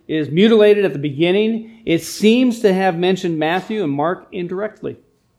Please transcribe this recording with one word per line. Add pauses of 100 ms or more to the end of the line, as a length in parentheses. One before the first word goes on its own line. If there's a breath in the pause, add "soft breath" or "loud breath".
is
mutilated
at
the
beginning,
it
seems
to
have
mentioned
Matthew
and
Mark
indirectly, (420)